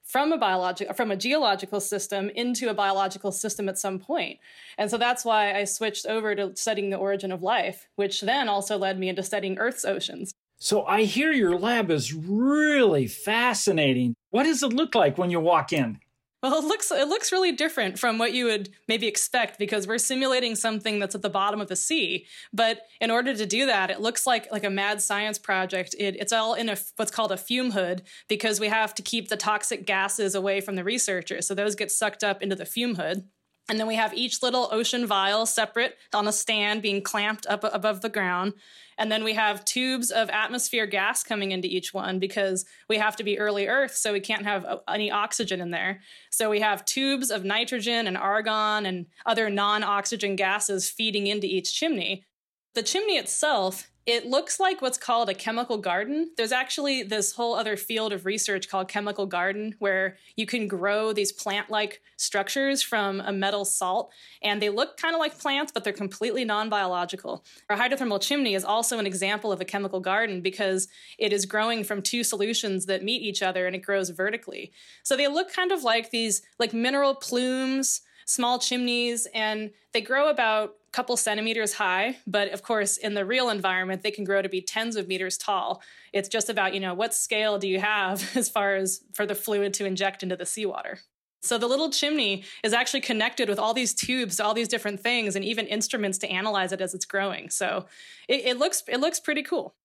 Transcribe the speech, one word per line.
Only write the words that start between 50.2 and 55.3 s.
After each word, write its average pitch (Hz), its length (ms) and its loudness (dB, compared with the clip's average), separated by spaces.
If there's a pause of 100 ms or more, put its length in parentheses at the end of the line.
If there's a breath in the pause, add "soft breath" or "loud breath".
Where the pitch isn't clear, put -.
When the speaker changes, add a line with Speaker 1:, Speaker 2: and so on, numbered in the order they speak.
Speaker 1:
gases 196 540 0
feeding 208 380 0
into 202 200 0
each 180 280 0
chimney. 196 500 -2 (500)
The 233 80 0
chimney 392 360 0
itself, 208 720 0 (180)
it 233 180 2
looks 262 340 0
like 370 220 2
what's 254 160 0
called 233 320 2
a 190 60 0